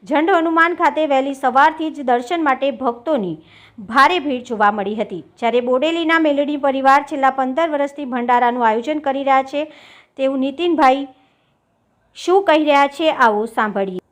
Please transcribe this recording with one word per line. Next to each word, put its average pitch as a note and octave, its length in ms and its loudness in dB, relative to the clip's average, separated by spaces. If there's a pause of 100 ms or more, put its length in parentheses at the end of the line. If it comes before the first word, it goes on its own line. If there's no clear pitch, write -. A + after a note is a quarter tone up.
જંડ D#4+ 300 2
હનુમાન E4 420 2
ખાતે D#4 220 0 (100)
વહેલી C4+ 300 0
સવારથી D#4 480 2
જ C#4+ 180 -8
દર્શન C4 400 0
માટે C4+ 180 0 (140)
ભક્તોની B3+ 560 -4 (420)
ભારે C4+ 460 2
ભીડ B3+ 260 -6
જોવા G#3 220 2
મળી G#3 260 -6
હતી. G3 240 -8 (180)
જ્યારે A#3 280 0
બોડેલીના D#4+ 580 0
મેલડી C#4+ 380 0
પરિવાર C4+ 340 4 (140)
છેલ્લા C4+ 260 0
પંદર C4+ 320 -2
વર્ષથી C#4+ 400 -6
ભંડારાનું A#3+ 560 0
આયોજન A#3 400 0
કરી C4+ 220 -4
રહ્યા C4+ 240 2
છે, D4 100 -4 (560)
તેવું C4+ 260 -2
નીતિનભાઈ C#4 560 2 (1160)
શું G4 340 0
કહી D#4 180 4
રહ્યા C#4+ 300 4
છે, D#4+ 100 0 (160)
આવો G#3+ 160 2 (140)
સાંભળીએ. G3 580 -4